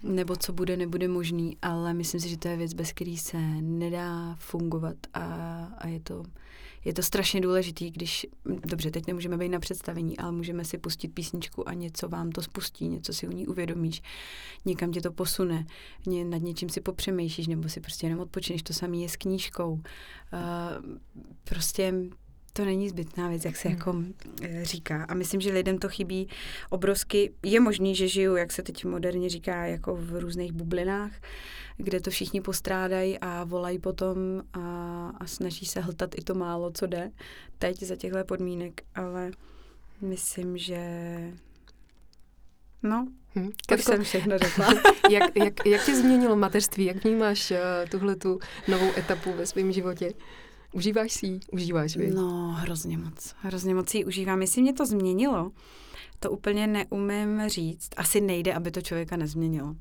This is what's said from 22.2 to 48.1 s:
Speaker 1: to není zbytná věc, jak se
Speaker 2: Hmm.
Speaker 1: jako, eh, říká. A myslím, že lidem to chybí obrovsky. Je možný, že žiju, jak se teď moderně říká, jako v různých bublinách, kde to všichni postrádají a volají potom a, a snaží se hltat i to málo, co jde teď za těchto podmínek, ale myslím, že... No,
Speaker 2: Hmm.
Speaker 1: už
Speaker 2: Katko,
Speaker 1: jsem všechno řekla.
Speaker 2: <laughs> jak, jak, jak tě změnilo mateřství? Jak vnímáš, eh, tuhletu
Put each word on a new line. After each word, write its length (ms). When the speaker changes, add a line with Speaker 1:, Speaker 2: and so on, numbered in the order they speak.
Speaker 1:
to 120
není 240
zbytná 400
věc, 160
jak 120
se 120
Speaker 2:
Hmm. 100
Speaker 1:
jako, 180
eh, 220
říká. 400
A 100
myslím, 260
že 120
lidem 260
to 100
chybí 400
obrovsky. 640
Je 180
možný, 340
že 140
žiju, 280
jak 160
se 100
teď 220
moderně 440
říká, 380
jako 300
v 240
různých 320
bublinách, 580
kde 240
to 100
všichni 300
postrádají 800
a 260
volají 340
potom 380
a, 80
a 60
snaží 400
se 140
hltat 380
i 60
to 100
málo, 360
co 160
jde 240
teď 240
za 140
těchto 280
podmínek, 580
ale 360
myslím, 580
že... 200
No, 240
Speaker 2:
Hmm. 140
Speaker 1:
už 40
Speaker 2:
Katko, 140
Speaker 1:
jsem 120
všechno 340
řekla. 280
Speaker 2:
<laughs> 200
jak, 260
jak, 300
jak 180
tě 120
změnilo 400
mateřství? 480
Jak 200
vnímáš, 460
eh, 100
tuhletu 480